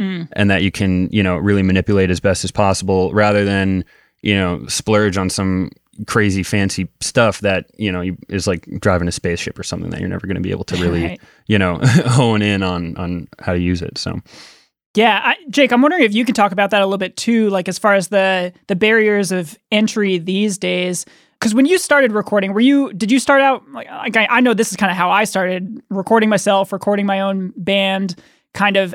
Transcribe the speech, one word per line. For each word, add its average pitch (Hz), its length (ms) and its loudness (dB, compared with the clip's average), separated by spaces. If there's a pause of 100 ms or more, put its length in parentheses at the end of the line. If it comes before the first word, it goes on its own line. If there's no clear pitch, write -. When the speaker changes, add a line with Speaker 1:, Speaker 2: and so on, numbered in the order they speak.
Speaker 1:
Mm. 185 340 -6
Speaker 2:
and 101 140 2
that 98 140 2
you 98 80 0
can, 92 400 0
you 104 140 2
know, 90 120 0
really 98 280 0
manipulate 92 440 2
as 90 120 0
best 95 240 0
as 90 80 -6
possible 95 600 0
rather 104 320 2
than, 95 400 0 (380)
you 104 140 0
know, 90 320 -2
splurge 104 500 0
on 95 100 0
some 92 440 -2 (340)
crazy 98 380 0
fancy 98 420 -2 (140)
stuff 113 400 0
that, 95 260 -2 (120)
you 104 120 -2
know, 90 120 -4
you, 90 140 -4 (120)
is 95 180 -4
like 90 180 -2 (140)
driving 87 300 0
a - 20 -2
spaceship - 480 -6
or - 60 -10
something 87 260 -8
that 85 80 -8
you're 92 100 -6
never 92 200 -8
gonna 92 120 -4
be 95 120 -4
able 98 100 -6
to - 140 -8
really, 87 260 0
Speaker 1:
Right. - 180 -6 (280)
Speaker 2:
you 107 100 2
know, 90 220 0
<laughs> - 20 -8
hone 120 600 4
in 101 200 0
on, 87 340 -2
on 87 300 -6 (140)
how 92 140 -2
to 90 40 0
use 90 240 0
it. - 160 -10
So. 85 220 -8 (720)
Speaker 1:
Yeah, 208 260 4
I, - 140 0 (160)
Jake, 277 220 2
I'm 247 100 4
wondering 302 220 4
if 208 100 2
you 240 100 2
can 226 120 -2
talk 202 160 2
about 196 180 0
that 208 100 2
a 196 60 2
little 196 120 -2
bit 185 180 -6
too, 226 340 0
like, 185 180 -2
as 180 80 -6
far 202 180 2
as 190 120 2
the, 190 460 0 (160)
the 202 80 0
barriers 208 560 2
of 180 260 -6 (140)
entry 214 460 2
these 190 400 -2
days. 180 480 -4 (340)
'Cause 214 160 0
when 269 100 6
you 370 100 4
started 277 360 2
recording, 202 400 -2
were 202 80 0
you, 277 320 4
did 196 180 -4
you 262 80 4
start 277 220 2
out, 269 320 0
like, - 160 -14
like, 226 280 -6
I, 214 140 2
I 247 120 4
know 247 120 4
this 214 160 0
is 185 60 -10
kinda 185 180 0
how 180 160 0
I 202 140 2
started 185 640 -4
recording 214 380 2
myself, 196 440 2
recording 202 320 -2
my 196 180 0
own 196 340 -4
band, 190 580 -2 (400)
kind 196 220 2
of 185 180 0